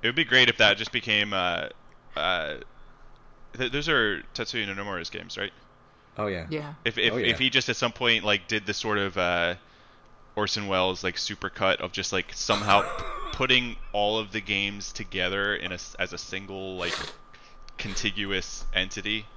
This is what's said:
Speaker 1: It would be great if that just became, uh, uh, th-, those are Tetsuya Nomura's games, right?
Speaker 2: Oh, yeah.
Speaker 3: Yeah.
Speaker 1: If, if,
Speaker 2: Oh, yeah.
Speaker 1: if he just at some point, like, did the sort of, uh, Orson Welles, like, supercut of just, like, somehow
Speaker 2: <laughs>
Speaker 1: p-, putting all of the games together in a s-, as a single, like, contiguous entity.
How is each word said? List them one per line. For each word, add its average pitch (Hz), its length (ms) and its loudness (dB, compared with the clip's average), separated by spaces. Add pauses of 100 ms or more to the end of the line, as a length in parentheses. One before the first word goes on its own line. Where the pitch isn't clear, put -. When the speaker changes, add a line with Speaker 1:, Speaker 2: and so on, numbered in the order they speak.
Speaker 1:
It 110 40 4
would 123 80 2
be 160 80 2
great 127 260 8
if 117 80 2
that 104 200 8
just 104 140 -4
became, 104 420 2
uh, 90 360 2 (460)
uh, 76 420 0 (1000)
th-, 123 140 0
those 147 180 -2
are 110 320 4 (140)
Tetsuya 113 320 -4
Nomura's 98 420 -6
games, 90 260 -10
right? 98 160 -4 (640)
Speaker 2:
Oh, 107 120 -2
yeah. 90 240 -4
Speaker 3:
Yeah. 147 220 -6 (120)
Speaker 1:
If, 117 140 -2
if, 117 140 4
Speaker 2:
Oh, 120 40 0
yeah. 113 80 0
Speaker 1:
if 117 140 2
he 131 100 4
just 127 200 2
at 120 60 2
some 120 160 0
point, 113 320 2
like, 101 240 2
did 104 200 0
the 104 80 0
sort 104 240 0
of, 98 180 -2
uh, 87 380 2 (800)
Orson 104 320 -2
Welles, 92 360 2
like, 92 120 -2
supercut 95 600 0
of 90 140 -4
just, - 220 -4
like, 92 220 0
somehow 101 460 4
Speaker 2:
<laughs> - 160 -2
Speaker 1:
p-, - 60 -4 (300)
putting 127 420 2 (160)
all 104 280 2
of 104 120 -6
the 110 80 -2
games 101 540 -4
together 98 600 0
in 92 160 -6
a 92 40 -6
s-, - 240 -12
as 92 140 -4
a 87 40 -10
single, 95 600 -8
like, 87 160 -2 (840)
contiguous 98 840 -2 (100)
entity. 104 520 -2 (120)